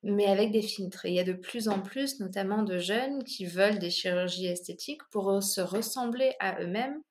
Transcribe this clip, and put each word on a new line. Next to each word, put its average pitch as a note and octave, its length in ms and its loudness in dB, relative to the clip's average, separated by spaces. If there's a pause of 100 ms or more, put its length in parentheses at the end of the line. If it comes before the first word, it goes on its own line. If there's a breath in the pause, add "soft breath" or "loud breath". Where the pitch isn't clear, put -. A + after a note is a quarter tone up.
mais G3+ 240 4
avec G3+ 260 6
des A3 100 4
filtres. F#3+ 440 -6
Et F3 40 0
il F3+ 40 2
y F3+ 60 6
a F3+ 40 2
de F#3 80 0
plus G#3+ 360 -4
en G3 120 2
plus, C4+ 400 -4
notamment G3 420 0
de F#3 160 0
jeunes, A#3+ 460 -2
qui - 220 -8
veulent G3 320 4
des F3 120 -2
chirurgies F3+ 560 0
esthétiques F3+ 640 -6
pour G3 320 2
se G3 180 -2
ressembler A#3 760 0
à F#3+ 240 -2
eux-mêmes A#3+ 380 -2 (100)